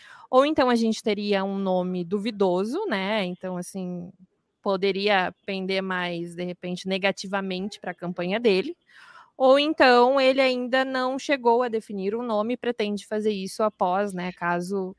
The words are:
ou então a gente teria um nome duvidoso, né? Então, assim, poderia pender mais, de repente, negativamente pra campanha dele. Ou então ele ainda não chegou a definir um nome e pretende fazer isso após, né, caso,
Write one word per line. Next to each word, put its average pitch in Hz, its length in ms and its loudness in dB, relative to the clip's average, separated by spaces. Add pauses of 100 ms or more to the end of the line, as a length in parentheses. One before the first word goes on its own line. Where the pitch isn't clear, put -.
(280)
ou 254 160 6
então 294 280 2
a 240 40 4
gente 226 280 0
teria 208 400 0
um 196 160 -4
nome 185 440 0
duvidoso, 202 840 -2
né? 202 380 -2
Então, 180 320 -8
assim, 180 540 -10 (480)
poderia 196 760 0 (100)
pender 190 380 -4
mais, 175 520 -6
de 175 100 -8
repente, 180 420 -8
negativamente 190 920 -4
pra 180 120 -8
campanha 180 460 -4
dele. 240 380 2 (580)
Ou 262 240 6
então 269 640 6
ele 262 180 4
ainda 254 460 0
não 262 340 -2
chegou 247 440 2
a 247 40 0
definir 208 480 -4
um 240 80 -4
nome 226 300 -2
e 247 40 -2
pretende 208 480 -4
fazer 214 260 0
isso 190 300 -6
após, 202 520 0
né, 180 180 -6
caso, 180 680 -4